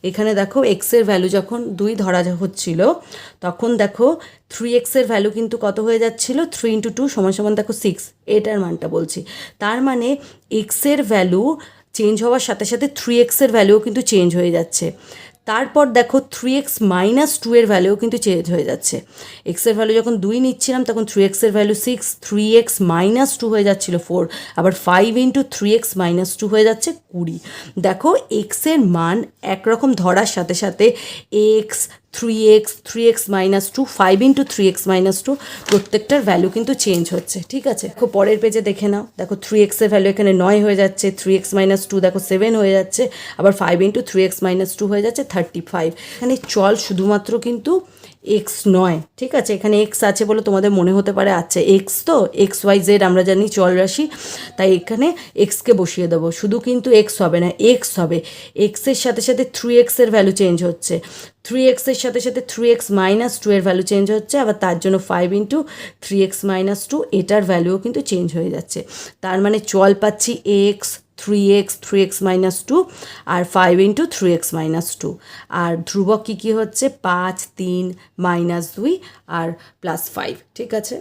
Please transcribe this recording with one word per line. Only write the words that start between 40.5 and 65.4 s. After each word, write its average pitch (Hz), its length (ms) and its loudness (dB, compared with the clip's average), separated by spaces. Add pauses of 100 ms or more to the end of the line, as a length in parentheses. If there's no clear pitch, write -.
হয়ে 202 160 2
যাচ্ছে, 190 260 0 (120)
থ্রি 190 200 -2
এক্স - 180 -8
মাইনাস 196 320 2
টু 196 60 -4 (100)
দেখো 185 140 2 (100)
সেভেন 196 300 2
হয়ে 196 180 2
যাচ্ছে, 190 260 -2 (360)
আবার 196 220 4
ফাইভ 175 160 2 (100)
ইন্টু 214 220 -2
থ্রি 190 180 2
এক্স 190 180 -6
মাইনাস 185 340 0
টু 208 120 -2
হয়ে 208 140 0
যাচ্ছে 240 180 -2 (100)
থার্টি 175 280 -4 (100)
ফাইভ। 165 180 -2 (260)
এখানে 247 200 0 (180)
চল 202 200 4 (120)
শুধুমাত্র 202 460 -2 (140)
কিন্তু 240 260 -4 (640)
এক্স - 180 -6 (220)
নয়, 180 200 2 (220)
ঠিক 254 200 -6
আছে? - 180 -2
এখানে 208 180 0 (100)
এক্স 208 140 -10 (100)
আছে 196 200 0
বলে 220 180 2
তোমাদের 202 320 2
মনে 180 180 4
হতে 202 200 0
পারে, 196 140 2 (100)
আচ্ছা - 180 -4 (160)
এক্স 190 200 -2 (120)
তো, 330 80 4 (280)
এক্স, 190 220 -2
ওয়াই, 202 120 4 (100)
জেড 202 220 4
আমরা 185 200 4
জানি 196 160 2 (120)
চল 180 140 4 (100)
রাশি, 196 240 0 (520)
তাই 190 120 2 (100)
এখানে 226 280 -2 (360)
এক্সকে - 280 -2 (100)
বসিয়ে 175 320 -2
দেবো, 165 140 0 (120)
শুধু 214 180 -2 (100)
কিন্তু 247 220 -2 (120)
এক্স 208 220 -2
হবে 170 200 2
না, 175 60 0 (220)
এক্স - 180 0 (120)
হবে। 165 160 0 (480)
এক্সের 220 380 -2
সাথে 233 240 -2
সাথে 254 160 0 (140)
থ্রি 240 240 -2
এক্সের 240 340 4
ভ্যালু 196 260 4
চেঞ্জ 175 160 4 (100)
হচ্ছে, 170 280 -4 (500)
থ্রি 254 160 -2 (100)
এক্সের 254 320 -2
সাথে 247 220 -2
সাথে 254 160 -2 (100)
থ্রি 226 140 -4 (100)
এক্স - 120 -10 (120)
মাইনাস 214 420 2
টু 214 140 -4
এর 190 120 2
ভ্যালু 185 240 0
চেঞ্জ 202 240 2
হচ্ছে, 214 280 -4
আবার 214 200 0
তার 175 200 0
জন্য 190 140 2 (120)
ফাইভ 180 180 0 (120)
ইন্টু 214 200 -2 (440)